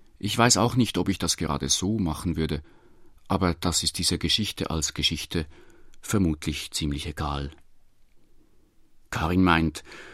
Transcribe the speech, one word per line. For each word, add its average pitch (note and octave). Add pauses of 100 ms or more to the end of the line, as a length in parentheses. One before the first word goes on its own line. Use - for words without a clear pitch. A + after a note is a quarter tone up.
(200)
"Ich G#2
weiß A#2
auch A#2
nicht, A#2
ob F2+
ich G2
das -
gerade D2
so G#2
machen E2
würde, D2+ (640)
aber F2
das -
ist -
dieser F2
Geschichte -
als D#2
Geschichte - (560)
vermutlich D#2+
ziemlich C#2+
egal." C#2+ (1600)
Karin F2+
meint: E2 (320)